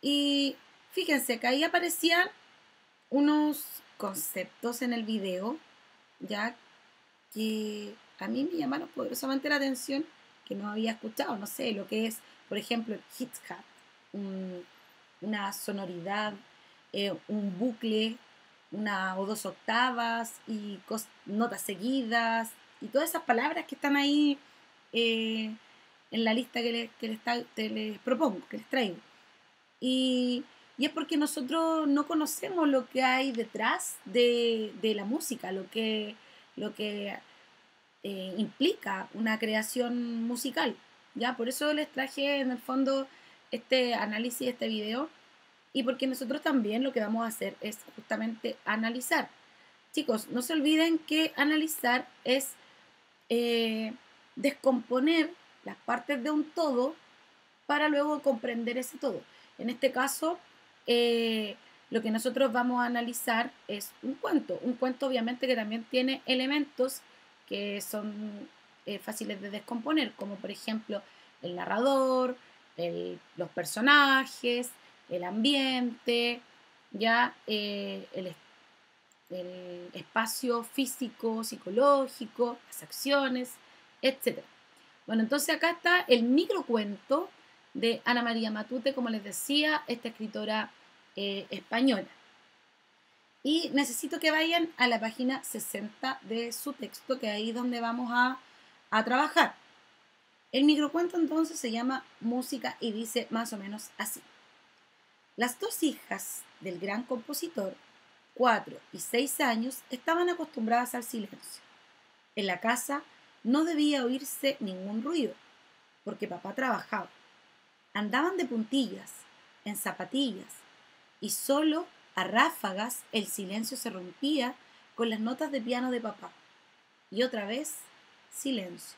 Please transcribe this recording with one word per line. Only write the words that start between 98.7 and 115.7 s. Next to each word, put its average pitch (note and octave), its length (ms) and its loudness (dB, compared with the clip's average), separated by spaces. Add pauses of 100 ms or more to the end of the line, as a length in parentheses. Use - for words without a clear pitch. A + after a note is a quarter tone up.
a A3 160 4
trabajar. C4+ 480 6 (1000)
El C4+ 120 6
microcuento D4+ 520 4
entonces D#4 420 2
se A#3+ 120 -2
llama B3+ 340 -2 (160)
Música A#3+ 580 -2
y A3+ 140 -2
dice A3 380 -2
más A3+ 240 -2
o - 20 -8
menos G3+ 400 -10
así. - 240 -6 (1160)
Las A#3+ 220 0
dos G#4+ 240 -2
hijas - 600 -4 (180)
del F#3 180 -8
gran G3+ 260 -2
compositor, A#3+ 720 -6 (600)
cuatro A3+ 440 4 (140)
y F#3 60 -12
seis B3+ 420 0
años, B3 380 2 (100)
estaban E4 400 2
acostumbradas A#3+ 640 0
al B3 100 -4
silencio. - 580 -10 (720)
En G3+ 100 -2
la F3+ 140 0
casa B3 420 0 (420)
no C4+ 200 4
debía D4 400 4
oírse C4+ 560 0
ningún G3 420 -4
ruido, D4 300 0 (720)